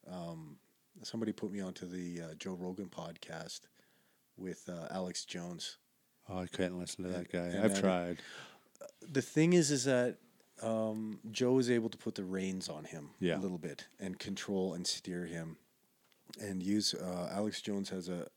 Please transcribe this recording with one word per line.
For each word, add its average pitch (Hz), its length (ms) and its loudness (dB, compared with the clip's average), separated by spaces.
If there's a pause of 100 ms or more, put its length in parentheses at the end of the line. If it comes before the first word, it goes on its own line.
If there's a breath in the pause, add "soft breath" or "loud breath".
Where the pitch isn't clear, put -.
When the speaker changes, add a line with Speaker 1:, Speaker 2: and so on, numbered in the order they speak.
(100)
Speaker 1:
Um, 160 460 -10 (460)
somebody 110 300 -2
put 101 200 -4
me 101 80 -4
onto 92 260 -6
the, 87 360 -6
uh, 80 160 -10
Joe 95 160 -6
Rogan 92 340 -6
podcast - 720 -10 (760 soft breath)
with, 92 320 -8
uh, 85 220 -8
Alex 92 340 -4
Jones. 87 520 -8 (520)
Speaker 2:
Oh, 92 100 -2
I 90 80 -2
couldn't 90 320 0
listen 90 260 -6
to 90 60 -2
Speaker 1:
And, 90 140 0
Speaker 2:
that - 80 -10
guy. 87 140 0
Speaker 1:
and 87 180 2
Speaker 2:
I've 104 100 8
Speaker 1:
then 98 80 2
Speaker 2:
tried. 87 360 4 (840 loud breath)
Speaker 1:
the 135 200 2
thing 160 300 6
is, 160 180 8
is 127 140 4
that, 123 340 4 (440)
um, 110 580 0 (100)
Joe 127 280 6
is 123 120 6
able 117 180 4
to - 100 -6
put - 180 -4
the 98 80 -2
reins 95 440 0
on 76 160 -8
him 73 340 -10
Speaker 2:
Yeah. 85 200 4
Speaker 1:
a - 20 0
little 90 180 -2
bit 78 300 -8 (100)
and 95 200 -6
control 95 560 0
and 90 120 -4
steer 87 400 -4
him 82 300 -6 (840)
and 95 220 -4
use, 101 320 4
uh, 90 380 -4
Alex 104 300 -2
Jones 101 280 -2
has 90 180 -4
a 87 280 -4